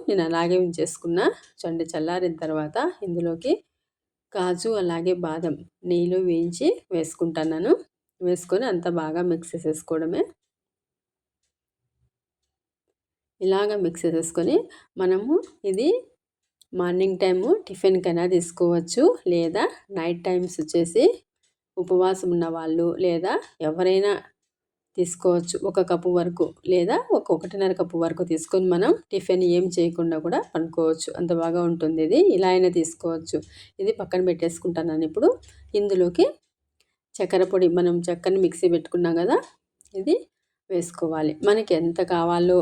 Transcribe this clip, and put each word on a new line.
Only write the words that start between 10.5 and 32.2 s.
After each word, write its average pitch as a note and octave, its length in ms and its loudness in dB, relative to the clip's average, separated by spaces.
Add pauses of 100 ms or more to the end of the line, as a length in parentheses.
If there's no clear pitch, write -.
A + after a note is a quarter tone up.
ఇలాగ F#3+ 360 2
మిక్స్ E3+ 280 -2
చేసేసుకొని E3+ 520 0 (400)
మనము F#3+ 380 0 (300)
ఇది G3+ 240 0 (840)
మార్నింగ్ F3+ 460 0
టైము F#3 300 2 (160)
టిఫిన్కైనా F#3 640 0
తీసుకోవచ్చు, F3 760 0 (240)
లేదా E3+ 380 0 (260)
నైట్ F3 340 -4
టైమ్స్ F3+ 340 -2
వచ్చేసి E3+ 460 2 (720)
ఉపవాసం F#3 540 0
ఉన్న E3+ 180 0
వాళ్ళు E3 380 -2 (120)
లేదా F3+ 340 0 (280)
ఎవరైనా F#3 520 2 (840)
తీసుకోవచ్చు. F3 600 0 (100)
ఒక F#3+ 200 0
కప్పు F3+ 240 -2
వరకు F3 360 0 (200)
లేదా F3+ 300 2 (160)
ఒక G#3 200 2
ఒకటిన్నర F#3+ 400 0
కప్పు F3 260 -4
వరకు E3 260 -2
తీసుకొని F3 440 0
మనం F#3 220 4 (180)
టిఫిన్ F#3 400 0
ఏం F3+ 200 4
చేయకుండా E3+ 500 0
కూడా B3 280 -2
పనుకోవచ్చు, D#3+ 720 -2
అంత F3 180 -2
బాగా E3 280 0
ఉంటుంది. D#3+ 420 0
ఇది G#3+ 160 4 (120)